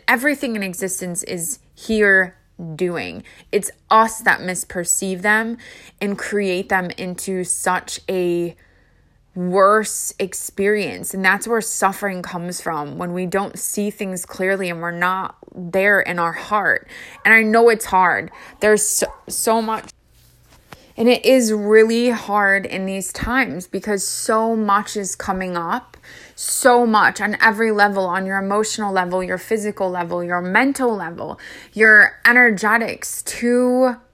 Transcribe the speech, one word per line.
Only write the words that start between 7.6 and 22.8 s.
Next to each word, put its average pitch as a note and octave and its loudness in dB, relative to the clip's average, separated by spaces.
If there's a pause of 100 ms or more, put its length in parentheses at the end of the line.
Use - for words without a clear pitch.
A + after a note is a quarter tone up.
a F3 -2 (760)
worse G3 0
experience. G3 -4
And F#3+ -6
that's F#3+ 0
where A3+ 0
suffering G3 -4
comes F3 -8
from, D3 -8
when F3 -6
we F3+ -4
don't F#3+ -4
see G#3 -4
things F#3+ -8
clearly F#3+ -2
and E3+ -8
we're E3+ -4
not F3+ -2 (180)
there F#3+ 2
in F3 -4
our E3+ 0
heart. F#3+ -2 (360)
And G#3+ 6
I A3+ 8
know A3+ 6
it's A3+ 0
hard. F3 2 (300)
There's G#3 4
so, - -2 (200)
so A3+ 0
much. A3 -6 (1080)
And A3+ 2
it B3 2
is B3 4
really A3 4
hard G3+ 0
in F#3+ -6